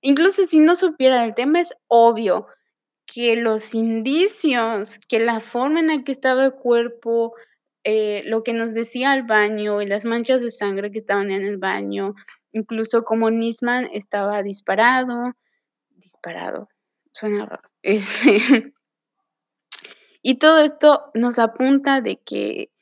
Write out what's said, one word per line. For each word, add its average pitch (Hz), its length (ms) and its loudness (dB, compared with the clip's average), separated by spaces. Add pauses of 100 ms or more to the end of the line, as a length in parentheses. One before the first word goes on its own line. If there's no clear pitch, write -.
Incluso 330 440 2
si 320 140 2
no 311 160 6
supiera 262 480 2
del 226 120 -4
tema, 277 260 2
es 349 140 -4 (120)
obvio 233 600 4 (680)
que 240 240 0
los 220 380 -2
indicios, 226 1300 -2
que 233 100 0
la 226 220 0
forma 269 400 -2
en 320 80 2
la 294 160 -2
que 277 80 -6
estaba 262 320 0
el 269 80 2
cuerpo, 233 840 -2 (480)
eh, 214 440 -2
lo 220 160 -4
que 233 100 -4
nos 226 200 -4
decía 247 420 -2
el 269 100 -4
baño 208 580 0
y 202 40 -6
las 202 180 -4
manchas 233 360 0
de 240 100 -6
sangre 202 420 -6
que 214 60 -8
estaban 202 320 -2
en 196 120 -4
el 202 160 -6
baño, 196 560 -6 (380)
incluso 220 500 -4
como 226 280 0
Nisman 233 640 -2
estaba 208 520 -4
disparado, 240 880 -2 (640)
disparado, 175 720 -14 (440)
suena 208 340 -4
raro, - 280 -16
<laughs> - 80 -20
este, 220 920 2 (1500)
y 247 140 2
todo 311 240 6
esto 302 540 4
nos 240 260 0
apunta 269 640 2
de - 220 -6
que - 460 -8 (120)